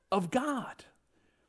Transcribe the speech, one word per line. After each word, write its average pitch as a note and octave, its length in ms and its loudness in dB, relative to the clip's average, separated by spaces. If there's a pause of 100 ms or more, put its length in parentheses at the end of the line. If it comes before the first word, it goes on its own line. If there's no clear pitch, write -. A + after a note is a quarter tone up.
(120)
of F#3 200 2
God. B3+ 540 -2 (640)